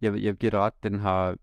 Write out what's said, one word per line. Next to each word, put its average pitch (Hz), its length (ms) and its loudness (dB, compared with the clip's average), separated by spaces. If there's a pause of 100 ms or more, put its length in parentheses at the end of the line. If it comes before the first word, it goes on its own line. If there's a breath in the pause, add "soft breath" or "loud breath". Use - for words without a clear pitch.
Jeg, 104 220 0
jeg 101 120 0
giver 110 160 0
dig 104 80 2
ret, 104 240 0
den 101 160 -2
har, 92 440 0